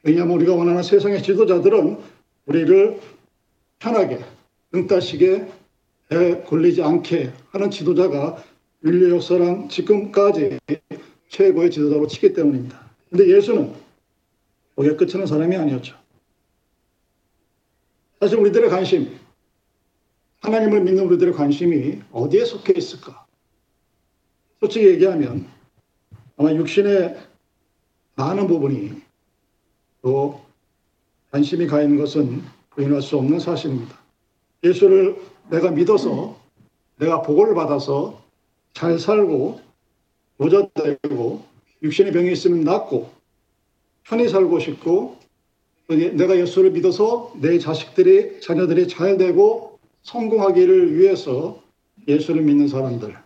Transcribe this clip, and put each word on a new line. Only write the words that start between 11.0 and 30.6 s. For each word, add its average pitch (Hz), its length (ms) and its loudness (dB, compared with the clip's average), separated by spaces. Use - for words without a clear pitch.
최고의 175 420 2
지도자로 147 380 -2
치기 185 260 0
때문입니다. 131 560 -4
근데 185 180 4
예수는 202 440 2
거기에 147 200 0
그치는 185 320 -2
사람이 160 280 -2
아니었죠. 143 400 -6
사실 208 200 0
우리들의 170 320 2
관심, 180 480 -2
하나님을 214 420 0
믿는 185 240 0
우리들의 175 300 2
관심이 147 640 -2
어디에 151 320 0
속해 - 320 -4
있을까? - 520 -12
솔직히 214 280 2
얘기하면 156 580 2
아마 151 160 2
육신의 185 640 0
많은 185 320 -4
부분이, 139 460 -2
또 139 400 -4